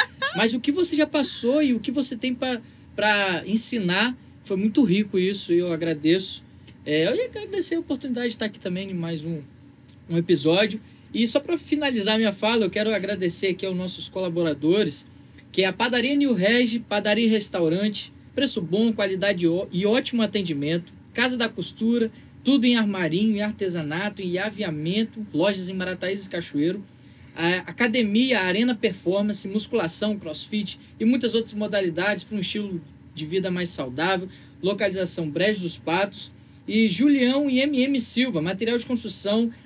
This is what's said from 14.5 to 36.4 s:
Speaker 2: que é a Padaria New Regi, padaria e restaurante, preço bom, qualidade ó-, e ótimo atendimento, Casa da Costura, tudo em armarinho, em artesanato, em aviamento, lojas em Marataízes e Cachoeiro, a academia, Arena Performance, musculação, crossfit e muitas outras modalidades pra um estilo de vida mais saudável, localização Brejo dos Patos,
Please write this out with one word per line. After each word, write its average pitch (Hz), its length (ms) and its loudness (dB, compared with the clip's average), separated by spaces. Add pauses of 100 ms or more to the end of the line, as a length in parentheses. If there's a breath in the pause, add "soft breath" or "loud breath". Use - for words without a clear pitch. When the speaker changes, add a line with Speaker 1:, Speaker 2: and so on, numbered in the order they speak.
Speaker 2:
que 185 120 0
é - 20 4
a 190 80 0
Padaria 247 420 0
New 285 180 4
Regi, 226 460 2
padaria 208 460 0
e 220 40 4
restaurante, 202 840 0 (200)
preço 254 280 2
bom, 208 320 2
qualidade 190 520 0
ó-, 170 280 2
e 180 120 0
ótimo 240 360 2
atendimento, 170 720 -2 (200)
Casa 254 220 2
da 233 140 -2
Costura, 226 600 -2 (360 loud breath)
tudo 247 200 4
em 240 120 4
armarinho, 202 580 0
em 202 60 -2
artesanato, 190 800 -4
em 180 160 -2
aviamento, 202 960 -4
lojas 185 340 0
em 190 60 -6
Marataízes 185 540 -4
e - 20 -8
Cachoeiro, 170 520 -2 (540 loud breath)
a 175 220 0 (100)
academia, 226 720 2
Arena 208 320 2
Performance, 202 760 -2
musculação, 208 680 -2
crossfit - 600 -6 (200 loud breath)
e 220 60 -2
muitas 233 300 2
outras 226 180 -2
modalidades 196 680 -2
pra 214 140 -8
um 190 40 -2
estilo 196 400 -4 (320)
de 151 120 -8
vida 185 260 -2
mais 180 180 -4
saudável, 165 580 -2 (360 loud breath)
localização 190 640 -2
Brejo 190 300 0
dos 170 180 -4
Patos, 190 540 -4 (360 loud breath)